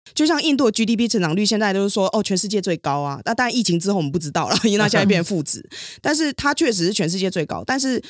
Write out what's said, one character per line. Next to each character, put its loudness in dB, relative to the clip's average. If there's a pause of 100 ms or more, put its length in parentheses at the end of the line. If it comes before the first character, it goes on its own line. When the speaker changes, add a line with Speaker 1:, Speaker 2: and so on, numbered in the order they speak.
(140)
Speaker 1:
就 2
像 2
印 2
度 2
的 4
G 0
D 2
P 2
成 0
长 0
率 2
现 0
在 0
都 0
是 0
说， 2
哦， 2
全 -2
世 -2
界 -2
最 -2
高 -2
啊， -6
那 0
当 0
然 -2
疫 0
情 2
之 -2
后 2
我 0
们 -2
不 -2
知 -8
道 -2
了， 2
<laughs> -2
因 4
为 2
它 4
现 2
在 4
变 4
负 -2
值。 -4 (180)
Speaker 2:
<laughs> -18
Speaker 1:
但 0
是 0
它 0
确 2
实 0
是 0
全 0
世 -4
界 -2
最 -2
高， -8
但 0
是 -2